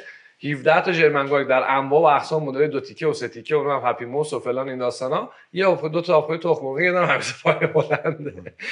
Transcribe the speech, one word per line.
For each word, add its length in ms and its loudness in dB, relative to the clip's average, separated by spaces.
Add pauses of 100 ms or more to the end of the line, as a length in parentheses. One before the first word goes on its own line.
(420)
هفده 380 2
تا 120 0
ژرمنگاگ 560 2
در 220 2
انواع 320 2
و 140 6
اقسام، 280 -2
مدل 220 0
دو 140 -2
تیکه 260 -8
و 60 2
سه 160 -6
تیکه 260 -6
و 40 4
اونم 260 -2
هپی 200 0
موس 280 -4
و 80 -4
فلان 280 -4
این 100 -8
داستانا، 520 -4 (220)
یه 140 0
آب-، 260 2
دو 80 0
تا 160 2
آبخوری 220 2
تخم 280 0
مرغ، 140 -4
یه 120 4
دونه 140 2
همیشه 360 -2
پای 240 2
بلنده. 880 -2 (180)